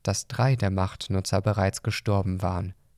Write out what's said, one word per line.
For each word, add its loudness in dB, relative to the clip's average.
dass -2
drei 2
der 0
Machtnutzer 0
bereits 0
gestorben 0
waren. -2